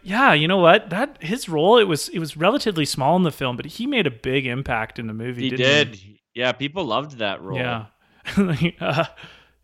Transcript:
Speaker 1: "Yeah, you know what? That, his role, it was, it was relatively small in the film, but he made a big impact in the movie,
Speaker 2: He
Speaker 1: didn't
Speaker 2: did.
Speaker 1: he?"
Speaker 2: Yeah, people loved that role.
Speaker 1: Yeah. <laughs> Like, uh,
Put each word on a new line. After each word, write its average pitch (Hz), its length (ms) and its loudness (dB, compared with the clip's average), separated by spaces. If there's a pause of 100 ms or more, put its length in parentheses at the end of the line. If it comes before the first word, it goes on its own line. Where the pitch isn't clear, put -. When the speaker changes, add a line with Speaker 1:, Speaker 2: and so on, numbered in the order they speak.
Speaker 1:
"Yeah, 220 300 4
you 151 160 4
know 196 100 2
what? 175 320 6
That, 247 320 -6
his 180 260 -6
role, 175 300 4
it 220 60 6
was, 165 240 -2
it 330 100 -8
was 160 180 -6
relatively 180 480 0
small 139 320 0
in 185 60 4
the 165 100 2
film, 123 240 -4
but 120 100 -10
he 220 200 -8
made 254 220 0
a - 40 0
big 131 340 -2
impact 123 520 -4
in 117 80 -8
the 110 80 -8
movie, 120 280 -8
Speaker 2:
He 131 80 -2
Speaker 1:
didn't 135 420 2
Speaker 2:
did. - 40 -18
Speaker 1:
he?" 98 240 -20 (140)
Speaker 2:
Yeah, 123 180 0
people 147 320 -6
loved 135 340 -4
that 98 220 -4
role. 95 180 -8
Speaker 1:
Yeah. 120 280 -6 (240)
<laughs> - 260 -10
Like, 170 440 0
uh, 151 240 -2 (600)